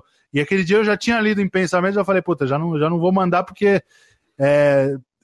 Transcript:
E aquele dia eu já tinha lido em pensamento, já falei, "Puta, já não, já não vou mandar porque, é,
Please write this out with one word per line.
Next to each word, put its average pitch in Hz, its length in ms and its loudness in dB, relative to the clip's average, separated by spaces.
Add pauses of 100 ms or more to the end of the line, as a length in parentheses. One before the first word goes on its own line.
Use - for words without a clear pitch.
(320)
E 143 80 0
aquele 190 240 -2
dia 185 140 0
eu 220 80 2
já 208 100 2
tinha 233 240 -2
lido 214 220 0
em 190 80 -2
pensamento, 185 460 -2
já 196 100 -2
falei, 190 160 0
"Puta, 156 240 -2
já 139 140 -2
não, 165 180 -4
já 147 100 0
não 170 120 -2
vou 175 120 0
mandar 180 320 0
porque, 196 380 0 (560)
é, 143 580 2 (280)